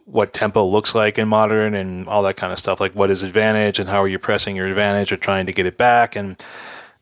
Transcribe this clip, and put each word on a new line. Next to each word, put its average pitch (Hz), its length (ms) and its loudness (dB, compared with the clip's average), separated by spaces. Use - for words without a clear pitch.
what 104 300 -2
tempo 107 320 2
looks 104 280 2
like 107 240 2
in 107 100 0
Modern 107 460 2
and 95 340 -6
all 104 160 0
that 98 120 0
kind 90 160 -6
of 90 60 -4
stuff. 95 220 -2
Like, 98 140 -2
what 98 160 2
is 95 120 0
advantage 107 560 2
and 95 100 -4
how 101 140 2
are 98 60 2
you 95 100 -4
pressing 101 380 -2
your 95 100 -4
advantage 101 460 0
or 98 40 -4
trying 95 300 -2
to 92 60 -6
get 90 140 -2
it 87 120 -6
back? 120 380 4
And, 98 260 -10